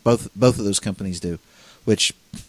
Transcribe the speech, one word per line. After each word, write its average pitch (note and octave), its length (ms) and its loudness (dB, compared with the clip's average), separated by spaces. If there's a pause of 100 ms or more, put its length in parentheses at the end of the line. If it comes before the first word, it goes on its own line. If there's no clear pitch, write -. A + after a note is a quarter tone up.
Both, - 320 2
both A#2+ 240 2
of A2 40 -4
those G2+ 140 0
companies F#2 400 -6
do, F2 220 -6 (440)
which - 280 2 (360)